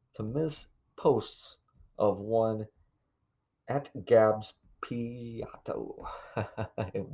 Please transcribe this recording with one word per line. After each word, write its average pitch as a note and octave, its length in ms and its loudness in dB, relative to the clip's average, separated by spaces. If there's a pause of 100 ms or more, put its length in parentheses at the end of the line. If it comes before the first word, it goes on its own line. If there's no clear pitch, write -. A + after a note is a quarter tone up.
(140)
to A2 100 -6
miss A#2+ 440 0 (280)
posts - 640 2 (400)
of G2 200 4
one A2 480 2 (1000)
at C#3 220 -2 (140)
Gabs A2 500 6 (280)
Piatto. A#2 1200 -8 (300)
<laughs> G#2 100 0 (480)
It G2+ 220 -2